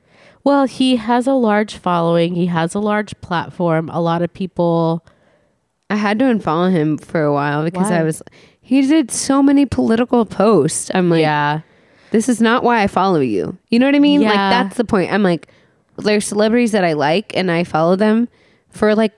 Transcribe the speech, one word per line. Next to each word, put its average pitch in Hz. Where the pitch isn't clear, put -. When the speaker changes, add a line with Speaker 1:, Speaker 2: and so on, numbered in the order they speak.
Speaker 1:
Well, 277
he 254
has 240
a 277
large 214
following. 170
He 175
has 170
a 202
large 208
platform. 165
A 160
lot 170
of 170
people 170
Speaker 2:
I 208
had 208
to 269
unfollow 180
him 151
for -
a 147
while 147
because 180
Speaker 1:
Why? 175
Speaker 2:
I 160
was, 156
he 262
did 277
so 277
many 277
political 240
posts. 190
I'm 180
like, 165
Speaker 1:
Yeah. 151
Speaker 2:
"This 220
is 220
not 226
why 233
I 196
follow 185
you." 107
You 233
know 254
what 277
I 285
mean? 196
Like, 214
Speaker 1:
Yeah. 196
Speaker 2:
that's 240
the 240
point. 185
I'm 202
like, 175
there's 208
celebrities 220
that 196
I 165
like 151
and 180
I 170
follow 165
them 214
for, 214
like, 220